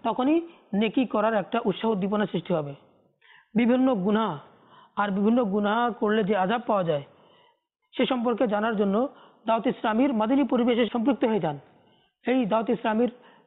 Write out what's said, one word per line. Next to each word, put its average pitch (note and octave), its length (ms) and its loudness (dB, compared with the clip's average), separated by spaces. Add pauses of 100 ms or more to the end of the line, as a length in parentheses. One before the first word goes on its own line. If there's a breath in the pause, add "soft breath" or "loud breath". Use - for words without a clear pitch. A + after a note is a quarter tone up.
তখনই C#4 440 0 (260 loud breath)
নেকি A3 320 2
করার A3 280 0
একটা A3 320 -2
উৎসাহ A3 260 0
উদ্দীপনা G#3 340 0
সৃষ্টি F3+ 280 -4
হবে। C#3+ 220 -4 (800 soft breath)
বিভিন্ন B3+ 400 2
গুনাহ G3+ 420 0 (580 loud breath)
আর G3+ 160 -2
বিভিন্ন G#3+ 320 2
গুনাহ G#3 480 0
করলে G#3+ 320 0
যে G3 140 0
আযাব G3 300 0
পাওয়া G3+ 160 2
যায় D3+ 200 -2 (920 soft breath)
সে B3+ 80 2
সম্পর্কে A#3+ 420 -2
জানার G#3 300 -2
জন্য G#3 300 0 (380 loud breath)
দাওয়াত A3+ 220 0
ইসলামীর B3 460 0
মাদানী A3+ 300 2
পরিবেশে A#3+ 500 2
সম্পৃক্ত A3+ 320 0
হয়ে A3 140 0
যান। D3+ 200 -4 (680)
এই B3+ 180 2
দাওয়াত A3 240 0
ইসলামীর, A3+ 420 0 (360 loud breath)